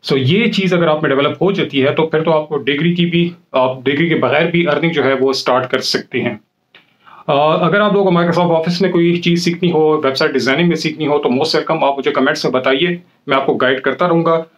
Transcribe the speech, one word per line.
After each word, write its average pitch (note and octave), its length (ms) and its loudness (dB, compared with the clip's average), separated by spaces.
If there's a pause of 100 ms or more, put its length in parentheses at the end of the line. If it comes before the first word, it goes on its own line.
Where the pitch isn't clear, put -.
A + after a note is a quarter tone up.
So, D3 140 0
ये F3 300 2
चीज़ F#3 280 0
अगर E3+ 120 2
आप D3+ 160 0
में C#3+ 60 0
develop C#3+ 320 0
हो F#3 100 2
जाती C#3+ 280 -2
है C#3 140 2
तो D#3 100 0
फिर D#3+ 180 0
तो D#3+ 100 0
आपको D3+ 260 -2
degree D3 360 0
की F3 120 2
भी, E3+ 280 0 (220)
आप B2+ 300 0
degree D3 240 0
के D#3 60 2
बगैर C#3+ 320 2
भी E3+ 180 0
earning D3 280 0
जो C#3+ 100 0
है B2+ 120 2
वो C3 180 0
start B2+ 320 0
कर B2+ 140 -2
सकते - 400 -4
हैं। A2 200 -6 (920)
अ, D3+ 340 2
अगर F3+ 180 2
आप G#3 120 2
लोगों G3 180 2
को E3+ 80 4
Microsoft E3+ 400 2
Office F3 220 -2
में F#3 100 0
कोई E3+ 260 2
चीज़ F3 240 0
सीखनी F3 280 -2
हो, D#3 360 2
website C#3+ 280 0
designing C3+ 360 2
में D#3+ 60 2
सीखनी D#3 300 -6
हो, D3 120 0
तो C#3+ 120 0
most C3 260 0
welcome, C3 280 -2
आप C#3 120 0
मुझे C3+ 160 -2
कमेंट्स D3 340 0
में C#3+ 60 0
बताइए, C#3+ 500 0 (280)
मैं C3+ 80 0
आपको C#3 180 0
guide C3 240 0
करता C#3 280 -2
रहूँगा, E3 380 0 (120)